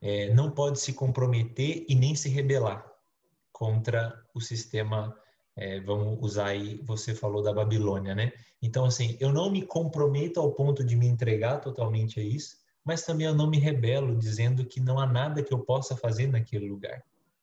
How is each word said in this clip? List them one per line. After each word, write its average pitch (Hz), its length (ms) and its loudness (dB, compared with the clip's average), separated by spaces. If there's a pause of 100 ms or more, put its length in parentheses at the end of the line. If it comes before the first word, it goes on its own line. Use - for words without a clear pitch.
é, 101 340 0
não 147 160 4
pode 143 300 0
se - 120 -4
comprometer 127 960 0
e 143 60 2
nem 131 200 4
se 143 140 -4
rebelar 131 560 0 (680)
contra 113 680 -2 (140)
o 120 60 -6
sistema, 110 760 -4 (400)
é, 98 240 -6
vamos 104 400 -2
usar 101 260 -2
aí, 101 380 -4
você 110 300 -4
falou 104 280 -2
da 104 100 2
Babilônia, 101 640 0
né? 113 180 -2 (300)
Então, 127 220 0
assim, 120 360 0
eu 135 120 2
não 175 180 2
me 185 120 0
comprometo 151 800 0
ao 147 120 2
ponto 139 320 2
de 120 120 2
me 120 100 6
entregar 117 520 2
totalmente 110 600 -2
a 107 40 -2
isso, 120 340 -4 (280)
mas 160 200 -4
também 156 220 0
eu 156 80 2
não 151 140 4
me 156 100 4
rebelo 135 580 2
dizendo 117 480 2
que 131 160 -6
não 127 180 2
há 135 80 2
nada 139 360 0
que - 100 -6
eu 127 60 2
possa 131 380 -2
fazer 117 300 0
naquele 113 420 0
lugar. 101 360 -10 (380)